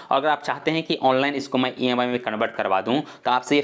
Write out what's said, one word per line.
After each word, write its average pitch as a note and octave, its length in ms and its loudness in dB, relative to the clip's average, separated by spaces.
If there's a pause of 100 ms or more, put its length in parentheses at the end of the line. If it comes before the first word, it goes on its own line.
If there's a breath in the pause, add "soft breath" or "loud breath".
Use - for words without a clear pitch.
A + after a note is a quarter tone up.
और C3+ 120 0
अगर C#3+ 120 2
आप D3 120 0
चाहते C#3+ 300 -4
हैं D#3+ 120 0
कि D#3+ 200 -2
ऑनलाइन C3+ 320 2
इसको C3+ 220 -4
मैं B2+ 220 2
ईएमआई B2 280 2
में B2 120 -2
कन्वर्ट A2 320 -2
करवा F#2+ 300 0
दूं, A#2 180 0 (240 loud breath)
तो A#2+ 80 2
आपसे B2 240 2
ये C#3+ 80 6